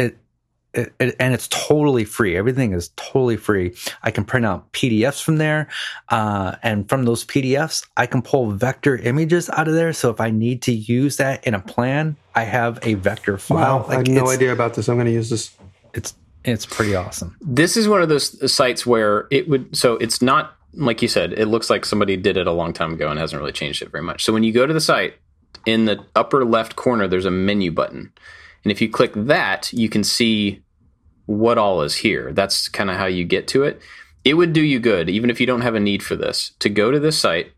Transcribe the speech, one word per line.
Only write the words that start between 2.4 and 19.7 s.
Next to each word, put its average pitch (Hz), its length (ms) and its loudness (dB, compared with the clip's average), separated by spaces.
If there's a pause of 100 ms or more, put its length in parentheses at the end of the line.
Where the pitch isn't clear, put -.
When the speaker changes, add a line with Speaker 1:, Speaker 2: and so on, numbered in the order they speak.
Speaker 1:
is 87 220 -4
totally 123 400 0
free. 95 400 0 (280)
I 110 80 0
can 104 120 -2
print 120 220 0
out - 260 -4
P - 180 0
D 107 160 2
Fs 139 140 -2
from 156 180 0
there, 151 300 0 (420)
uh, 104 540 0
and 104 240 0
from 135 160 0
those 117 220 0
P - 160 0
D 131 160 0
Fs, - 280 -4 (120)
I 123 80 2
can 123 160 0
pull 120 300 0
vector 127 440 0
images 156 540 0
out 156 180 0
of 160 60 0
there. 165 180 2
So 131 180 0
if 113 120 -4
I 113 80 0
need 117 340 0
to 127 80 0
use 120 460 0
that 135 280 -2
in 120 80 0
a 98 60 0
plan, 143 560 -2 (200)
I 113 80 0
have 117 400 0
a 113 100 2
vector 98 440 -2
file. 135 420 2
Speaker 2:
Wow, - 60 -8
I 131 120 -2
Speaker 1:
Like, 127 100 2
Speaker 2:
had 131 80 4
no 131 80 4
Speaker 1:
it's, 127 100 2
Speaker 2:
idea 127 200 2
about 117 220 -2
this. 110 120 -2
I'm 120 100 2
gonna 120 120 2
use 113 200 0
this. 113 220 -4 (420)
Speaker 1:
it's, - 200 -10 (300)
it's 113 220 -2
pretty 104 300 -2
awesome. 90 460 -6
Speaker 3:
This 147 340 2
is 220 120 2
one 202 140 4
of 160 80 2
those 135 440 0
sites 123 320 2
where 107 460 2
it 139 180 0
would, 131 260 -2